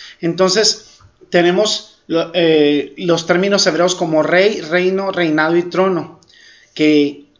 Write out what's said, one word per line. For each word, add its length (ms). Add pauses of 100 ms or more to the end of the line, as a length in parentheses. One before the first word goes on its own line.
(200)
Entonces, 720 (400)
tenemos 760
lo, 300
eh, 640
los 280
términos 400
hebreos 300
como 260
rey, 400
reino, 500
reinado 460
y 60
trono, 580 (540)
que 500 (140)